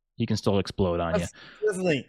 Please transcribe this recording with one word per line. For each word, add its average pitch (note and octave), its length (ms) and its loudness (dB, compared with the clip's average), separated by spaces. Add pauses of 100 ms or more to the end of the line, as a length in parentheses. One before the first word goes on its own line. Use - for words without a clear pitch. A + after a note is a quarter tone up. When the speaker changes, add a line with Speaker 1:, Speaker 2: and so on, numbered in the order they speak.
(180)
Speaker 1:
he A#2 80 0
can A2 100 0
still G2+ 240 2
explode F2+ 400 0
on E2 140 -2
Speaker 2:
That's, F2 180 -2 (300)
Speaker 1:
you. G#3+ 60 2
Speaker 2:
that's F#3+ 100 0
the F#3 80 -4
thing, D3 240 2